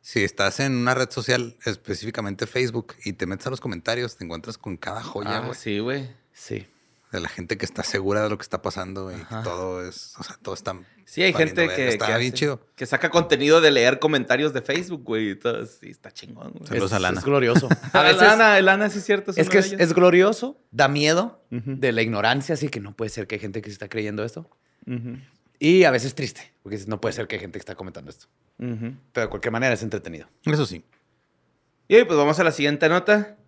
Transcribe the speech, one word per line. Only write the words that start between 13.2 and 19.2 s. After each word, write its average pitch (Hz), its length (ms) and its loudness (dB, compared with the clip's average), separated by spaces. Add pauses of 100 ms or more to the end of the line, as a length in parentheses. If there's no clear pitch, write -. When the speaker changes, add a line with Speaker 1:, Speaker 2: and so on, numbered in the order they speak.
Speaker 2:
de 156 100 8
leer 131 280 4
comentarios 143 540 0
de 127 80 -4
Facebook, 165 420 -6
güey, 110 280 -2
y 95 40 -8
todo. 113 300 -4
Sí, - 240 -20
está - 220 -20
chingón, - 420 -18
güey. - 140 -18
Speaker 1:
Saludos 98 240 -2
Speaker 3:
Es, 110 40 -2
Speaker 1:
a 101 40 2
Lana. 92 200 0
Speaker 3:
es - 60 -8
glorioso. 131 420 2
Speaker 2:
<laughs> - 260 -2
Speaker 3:
A - 60 4
Speaker 2:
A 147 40 4
Speaker 3:
veces 185 180 4
Speaker 2:
Lana, 214 380 8
el 190 60 4
Lana 196 260 4
sí 208 80 -6
es 185 60 -10
cierto, 202 260 0